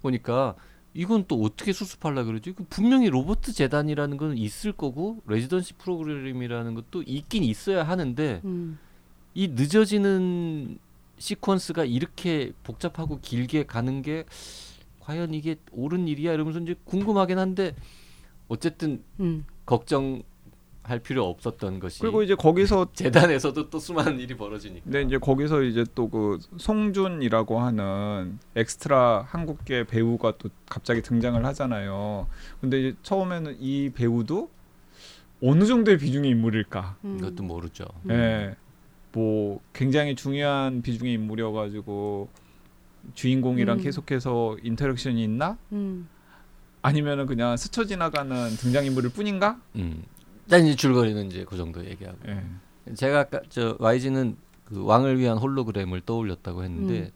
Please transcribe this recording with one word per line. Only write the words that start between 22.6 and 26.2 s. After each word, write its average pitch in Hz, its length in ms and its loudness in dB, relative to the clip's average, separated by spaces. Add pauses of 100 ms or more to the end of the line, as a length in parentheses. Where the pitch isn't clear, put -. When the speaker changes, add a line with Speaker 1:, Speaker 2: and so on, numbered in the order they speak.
Speaker 1:
<laughs> - 40 -20
재단에서도 147 760 4
또 160 80 -6
수많은 151 420 -2
일이 123 160 -10
벌어지니까. 104 520 -10
Speaker 3:
네, 139 140 0
이제 131 160 2
거기서 143 440 2
이제 117 220 2 (100)
또 117 140 0
그 104 300 0 (180)